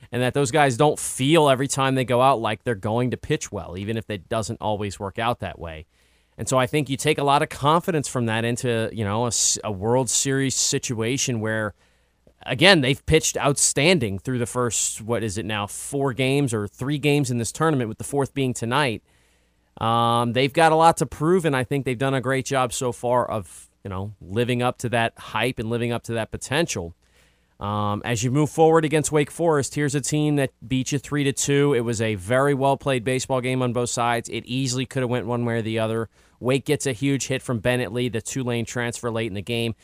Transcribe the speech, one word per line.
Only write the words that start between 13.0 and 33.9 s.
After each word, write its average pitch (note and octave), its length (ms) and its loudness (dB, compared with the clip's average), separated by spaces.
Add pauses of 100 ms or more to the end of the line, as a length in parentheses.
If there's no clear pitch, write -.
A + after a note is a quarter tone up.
pitched - 300 2
outstanding C#3 840 2
through B2+ 200 -4
the A#2 60 0
first, - 560 -2
what A2 200 -2
is G#2 160 -4
it G2+ 80 -6
now, G#2 220 -2
four C#3 460 -4
games C3+ 400 0
or G#2 140 0
three C#3+ 300 -4
games C#3+ 320 2
in B2 80 -2
this A2+ 140 -4
tournament, C#3+ 380 0
with A2 80 -10
the - 80 -10
fourth C#3 280 -2
being C3 200 0
tonight. A#2+ 500 -2 (800)
Um, A#2 500 2
they've B2+ 220 0
got D#3+ 180 6
a D#3+ 40 2
lot E3 220 6
to D#3+ 80 0
prove, E3 380 0
and D3+ 120 0
I B2+ 100 0
think C#3 180 -2
they've B2+ 140 -2
done C3+ 160 0
a C3 80 0
great C3 240 -2
job C3 260 0
so B2 220 -4
far B2 360 0
of, - 380 -8 (160)
you G2+ 60 -10
know, G2 320 -6
living A#2 400 0
up B2 180 0
to B2 100 -4
that A#2 280 0
hype B2 420 -4
and A2 100 -4
living A#2+ 220 -2
up A#2 120 -4
to A#2 100 -8
that A2 180 -4
potential. A2 640 -4 (640)
Um, G#2 460 -2
as A#2 180 -2
you B2+ 80 0
move D3 180 2
forward D#3+ 360 6
against D3+ 260 0
Wake D3 180 2
Forest, D#3 460 0
here's D3 180 -2
a D3 60 0
team D3+ 380 0
that C3+ 140 0 (140)
beat B2+ 280 -2
you C#3+ 40 2
three C#3+ 280 -2
to C3+ 80 2
two. C#3+ 400 2
It A#2+ 80 2
was A2+ 200 -2
a A2 140 0
very B2+ 380 2
well-played C3+ 500 0
baseball B2+ 380 -2
game B2+ 200 0
on B2 120 0
both A#2+ 160 -2
sides. A#2 400 0